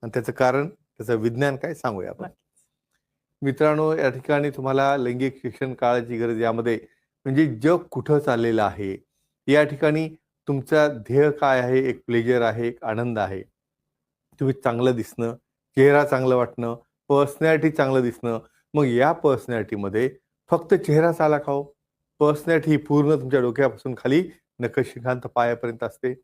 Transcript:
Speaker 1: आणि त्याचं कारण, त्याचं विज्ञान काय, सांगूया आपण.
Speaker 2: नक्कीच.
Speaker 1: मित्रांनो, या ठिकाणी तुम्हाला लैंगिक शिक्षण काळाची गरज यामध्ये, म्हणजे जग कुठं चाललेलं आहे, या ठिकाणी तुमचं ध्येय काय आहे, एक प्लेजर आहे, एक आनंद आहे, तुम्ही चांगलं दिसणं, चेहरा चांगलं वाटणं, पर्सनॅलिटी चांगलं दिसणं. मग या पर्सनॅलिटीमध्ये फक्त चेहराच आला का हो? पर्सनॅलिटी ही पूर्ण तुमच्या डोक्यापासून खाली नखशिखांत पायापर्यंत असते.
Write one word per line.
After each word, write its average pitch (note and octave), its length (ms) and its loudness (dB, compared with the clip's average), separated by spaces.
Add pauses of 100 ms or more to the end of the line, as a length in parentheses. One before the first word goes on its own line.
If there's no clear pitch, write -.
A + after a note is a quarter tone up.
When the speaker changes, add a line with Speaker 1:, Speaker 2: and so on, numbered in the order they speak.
Speaker 1:
आणि A#2 120 -10
त्याचं B2 180 -2
कारण, C3+ 360 2
त्याचं - 480 -8
विज्ञान A#2+ 400 0
काय, D#3 180 -8
सांगूया G2 360 -6
आपण. F3+ 160 -12
Speaker 2:
नक्कीच. - 380 -20 (800)
Speaker 1:
मित्रांनो, D3+ 540 2
या D3+ 140 2
ठिकाणी C#3+ 400 -2
तुम्हाला C#3 480 0
लैंगिक B2+ 400 -4
शिक्षण C3 360 -8
काळाची A#2+ 440 0
गरज A#2 240 -2
यामध्ये, A2+ 380 0 (460)
म्हणजे C3+ 300 0
जग D#3 220 2
कुठं D3 420 -2
चाललेलं A#2 440 0
आहे, F#2+ 420 -6 (420)
या D3 160 6
ठिकाणी D3+ 460 0 (380)
तुमचं D3 440 2
ध्येय C3+ 400 2
काय C#3 280 2
आहे, B2+ 200 2
एक C3 280 -2
प्लेजर A#2 340 2
आहे, A#2 260 0
एक A#2+ 160 -8
आनंद A2+ 360 -4
आहे, F#2+ 240 -6 (960)
तुम्ही C3 240 0
चांगलं B2 320 0
दिसणं, A#2 380 -6 (420)
चेहरा C#3+ 300 6
चांगलं C3 300 2
वाटणं, A#2+ 400 -2 (320)
पर्सनॅलिटी D3 640 2
चांगलं C3+ 320 0
दिसणं. A#2 380 -4 (340)
मग D3+ 120 2
या B2+ 260 2
पर्सनॅलिटीमध्ये A#2 1040 -2 (360)
फक्त E3+ 220 2
चेहराच D#3+ 480 2
आला D3+ 160 2
का C#3+ 140 -6
हो? C#3+ 120 -4 (560)
पर्सनॅलिटी D3+ 520 2
ही D3 60 2
पूर्ण D3 380 2
तुमच्या C3 260 0
डोक्यापासून B2 560 -2
खाली D#3+ 320 0 (300)
नखशिखांत B2 640 -4
पायापर्यंत A#2+ 600 -4
असते. B2+ 300 -6 (100)